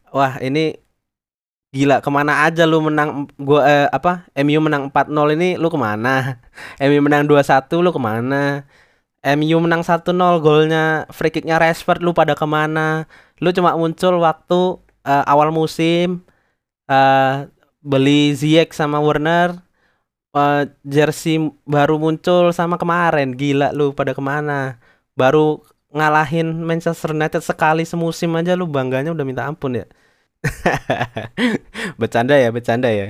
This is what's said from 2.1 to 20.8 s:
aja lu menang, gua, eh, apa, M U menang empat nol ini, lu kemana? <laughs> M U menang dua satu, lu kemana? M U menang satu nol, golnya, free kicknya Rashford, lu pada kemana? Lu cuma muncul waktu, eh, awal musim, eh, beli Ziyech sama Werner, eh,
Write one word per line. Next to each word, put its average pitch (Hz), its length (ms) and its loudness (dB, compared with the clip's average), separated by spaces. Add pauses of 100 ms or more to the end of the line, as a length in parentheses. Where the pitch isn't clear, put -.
aja 165 160 2
lu 160 160 4
menang, 151 560 -2
gua, 143 320 2
eh, 143 240 4
apa, 175 320 -2 (100)
M 139 140 0
U 151 160 2
menang 147 260 -2
empat 139 220 -2
nol 147 240 2
ini, 175 240 -2
lu 165 100 0
kemana? 127 680 -2 (100)
<laughs> - 320 -18
M 139 140 2
U 147 80 4
menang 147 240 2
dua 143 160 4
satu, 151 400 0
lu 180 80 2
kemana? 135 720 -4 (600)
M 143 180 0
U 160 160 2
menang 170 240 0
satu 175 320 -2
nol, 180 240 2
golnya, 156 720 2
free - 240 -4
kicknya 160 240 0
Rashford, 165 400 0
lu 170 160 -2
pada 156 160 4
kemana? 156 800 -2 (320)
Lu 175 80 2
cuma 175 240 2
muncul 170 480 0
waktu, 180 560 0 (240)
eh, 139 240 2
awal 151 240 4
musim, 170 720 -2 (640)
eh, 135 560 2 (400)
beli 143 480 2
Ziyech 156 400 2
sama 147 320 -2
Werner, 170 560 0 (720)
eh, 143 400 0 (160)